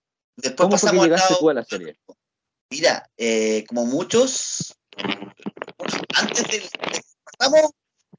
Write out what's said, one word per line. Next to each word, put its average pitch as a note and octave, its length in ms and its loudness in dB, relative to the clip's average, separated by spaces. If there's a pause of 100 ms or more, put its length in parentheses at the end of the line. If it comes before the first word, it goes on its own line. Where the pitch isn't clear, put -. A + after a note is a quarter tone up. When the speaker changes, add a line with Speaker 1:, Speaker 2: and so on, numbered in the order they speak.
(360)
Speaker 1:
Después C3 220 -8
Speaker 2:
¿cómo G3 200 4
fue G#3 120 2
que F#3 80 4
Speaker 1:
pasamos F#3+ 60 6
al E3 60 4
Speaker 2:
llegaste F#3 200 4
Speaker 1:
lado F#3 100 2
Speaker 2:
tú D#3 100 4
a D3 40 2
la A#2+ 100 -2
serie? F2 340 -12 (720)
Speaker 1:
Mira, D#3 480 -2
eh, A2 500 0
como A#2+ 180 -2
muchos, - 920 -2 (1400)
antes A3 320 -2
del, A3 140 -6
de-, - 420 -10 (340)
pasamos D4+ 340 4 (480)